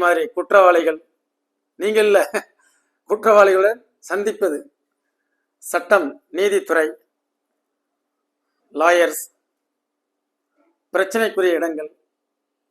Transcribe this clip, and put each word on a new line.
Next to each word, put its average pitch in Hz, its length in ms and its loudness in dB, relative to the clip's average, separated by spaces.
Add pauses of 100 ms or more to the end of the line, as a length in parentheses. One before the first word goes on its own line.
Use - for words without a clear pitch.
மாதிரி 165 200 0 (140)
குற்றவாளிகள், 170 600 2 (840)
நீங்க 214 240 0
இல்ல, 202 120 4 (920)
குற்றவாளிகளை 208 640 4 (360)
சந்திப்பது, 190 500 -4 (1040)
சட்டம், 175 420 0 (320)
நீதித்துறை, 180 480 0 (1900)
லாயர்ஸ், 165 460 0 (1700)
பிரச்சனைக்குரிய 190 680 -2
இடங்கள், 151 300 -8 (800)